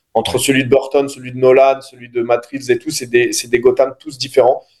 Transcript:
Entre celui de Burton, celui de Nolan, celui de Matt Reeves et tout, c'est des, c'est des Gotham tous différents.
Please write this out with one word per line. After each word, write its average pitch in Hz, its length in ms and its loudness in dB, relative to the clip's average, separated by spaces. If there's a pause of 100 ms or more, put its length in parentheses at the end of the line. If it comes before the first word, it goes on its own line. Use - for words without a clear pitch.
(120)
Entre 113 240 -2
celui 131 280 0
de 123 40 -6
Burton, 135 400 0
celui 127 240 -16
de 123 60 -12
Nolan, 131 420 4
celui 123 300 -20
de 120 100 -4
Matt 120 240 -2
Reeves 131 260 -12
et 117 80 2
tout, 156 120 -8
c'est 139 160 -8
des, 120 260 0
c'est 120 160 -8
des 120 120 0
Gotham 131 380 2
tous 139 200 -18
différents. 131 460 0 (160)